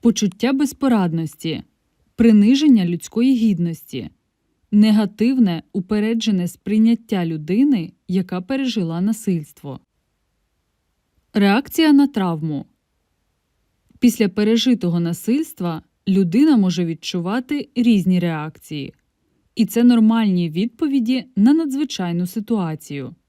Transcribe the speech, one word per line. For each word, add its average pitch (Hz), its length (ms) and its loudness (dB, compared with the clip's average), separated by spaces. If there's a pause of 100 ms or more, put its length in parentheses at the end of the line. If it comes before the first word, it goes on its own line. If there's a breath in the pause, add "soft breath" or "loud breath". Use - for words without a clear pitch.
Почуття 233 520 0
безпорадності, 185 1080 -2 (540)
приниження 233 720 6
людської 233 500 0
гідності, 170 720 -2 (600)
негативне 214 920 2 (100)
упереджене 208 760 -4
сприйняття 214 800 0
людини, 175 680 -2 (160)
яка 180 320 -4
пережила 202 600 -4
насильство. 175 800 -6 (1500)
Реакція 247 580 2
на 277 140 6
травму. 165 600 -4 (1300)
Після 226 300 2
пережитого 208 720 0
насильства 175 840 -4 (260)
людина 196 480 2
може 180 280 0
відчувати 190 880 -6
різні 202 460 2
реакції. 156 760 -8 (600)
І 220 120 0
це 233 180 -2
нормальні 220 680 4
відповіді 240 720 -4 (120)
на 214 160 4
надзвичайну 262 720 -4
ситуацію. 165 880 -8 (140)